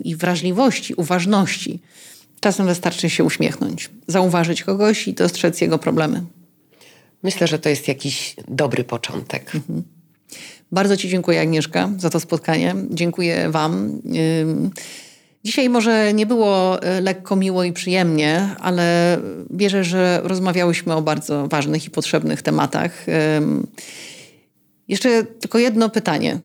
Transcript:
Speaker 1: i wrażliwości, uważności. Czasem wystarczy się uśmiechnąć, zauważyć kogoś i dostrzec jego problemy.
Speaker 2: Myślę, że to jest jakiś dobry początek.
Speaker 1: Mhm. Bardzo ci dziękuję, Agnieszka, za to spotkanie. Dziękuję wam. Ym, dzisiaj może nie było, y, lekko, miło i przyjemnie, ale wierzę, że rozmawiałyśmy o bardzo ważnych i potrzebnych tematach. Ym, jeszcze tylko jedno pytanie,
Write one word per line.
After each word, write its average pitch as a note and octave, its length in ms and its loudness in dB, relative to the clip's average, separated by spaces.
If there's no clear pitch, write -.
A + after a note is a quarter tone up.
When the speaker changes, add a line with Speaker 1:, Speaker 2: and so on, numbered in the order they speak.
Speaker 1:
i E3 120 -4
wrażliwości, F3+ 760 0
uważności. F3+ 840 0
Czasem G3 260 2
wystarczy F3 440 0
się - 140 2
uśmiechnąć, - 640 -2
zauważyć F3 560 2
kogoś G#3 460 0
i F#3 60 -4
dostrzec F3 460 0
jego E3 180 2
problemy. D#3+ 440 0
Speaker 2:
Myślę, F#3 240 0
że D#3 120 0
to D#3+ 100 -2
jest C#3 200 0
jakiś - 480 -6
dobry B2+ 360 -2
początek. - 720 -8
Speaker 1:
Mhm. - 280 -6
Bardzo G3 240 4
ci F#3+ 120 -6
dziękuję, F3 320 2
Agnieszka, D#3+ 580 0
za F3 120 0
to E3+ 100 0
spotkanie. E3+ 540 -2
Dziękuję E3+ 600 -2
wam. D#3+ 500 -2
Ym, D#3+ 300 -2
dzisiaj B3+ 240 0
może A3 460 4
nie G#3+ 120 2
było, G3 560 2
y, F#3 180 0
lekko, F#3+ 360 -2
miło F#3 280 2
i F3 80 -2
przyjemnie, F3 760 2
ale E3+ 580 4
wierzę, G3 340 2
że F3+ 400 2
rozmawiałyśmy F3 680 0
o D#3+ 80 0
bardzo D3+ 460 -2
ważnych D3+ 380 0
i - 40 -16
potrzebnych D#3 520 -2
tematach. D#3 640 -2
Ym, D3 280 0
jeszcze A3+ 360 2
tylko - 340 -4
jedno A3+ 320 4
pytanie, F3+ 540 0